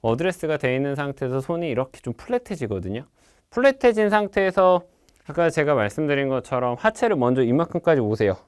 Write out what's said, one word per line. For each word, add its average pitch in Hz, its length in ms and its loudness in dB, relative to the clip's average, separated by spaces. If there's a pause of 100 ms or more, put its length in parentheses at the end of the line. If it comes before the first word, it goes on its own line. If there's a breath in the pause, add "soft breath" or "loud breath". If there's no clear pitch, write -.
어드레스가 156 560 -2
돼 127 180 0
있는 139 220 -2
상태에서 135 440 -4
손이 170 280 -6
이렇게 131 320 -6
좀 120 160 -8
플랫해지거든요. 123 880 -6 (460 soft breath)
플랫해진 240 600 2
상태에서 190 720 2 (460)
아까 165 200 0
제가 147 260 0
말씀드린 139 540 0
것처럼 127 500 -2
하체를 220 360 0
먼저 127 280 2
이만큼까지 156 580 2
오세요. 104 360 0 (120)